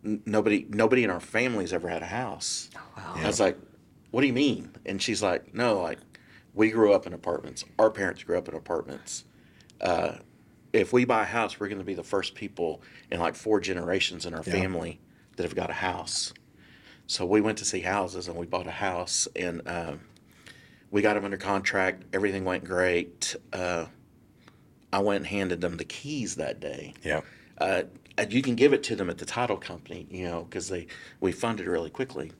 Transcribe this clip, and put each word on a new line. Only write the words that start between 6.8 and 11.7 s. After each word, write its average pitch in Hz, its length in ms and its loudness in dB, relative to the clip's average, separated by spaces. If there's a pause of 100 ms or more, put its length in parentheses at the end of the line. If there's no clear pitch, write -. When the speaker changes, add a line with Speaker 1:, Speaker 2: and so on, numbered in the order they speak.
Speaker 1:
up 98 140 4
in 90 80 -8
apartments. 80 500 -6 (140)
Our 110 120 8
parents 98 320 -4
grew 85 160 0
up 87 100 -4
in - 60 -10
apartments. - 720 -6 (560)
Uh, 85 360 2 (580)
if 104 180 4
we 123 140 6
buy 117 160 4
a 101 40 0
house, 113 320 -2
we're 101 100 -4
gonna 98 160 -6